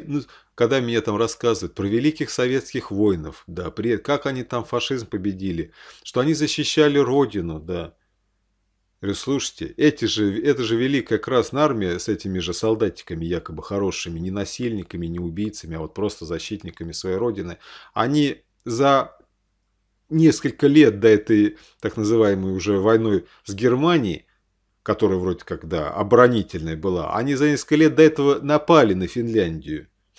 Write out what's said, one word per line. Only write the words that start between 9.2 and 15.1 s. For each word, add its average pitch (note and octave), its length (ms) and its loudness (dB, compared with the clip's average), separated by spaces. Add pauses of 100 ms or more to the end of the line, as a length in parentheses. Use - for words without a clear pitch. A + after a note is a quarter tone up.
эти D3 300 2
же, G#2 360 0
это B2+ 220 0
же A2 120 0
Великая B2+ 420 -2
Красная B2+ 440 0
Армия G2+ 380 0
с - 80 -8
этими F#2+ 320 -4
же F2 120 -6
солдатиками G2+ 720 -4
якобы E2 380 -6
хорошими, F#2 560 -4
не F#2 140 -6
насильниками, G2 720 -8
не E2+ 140 -8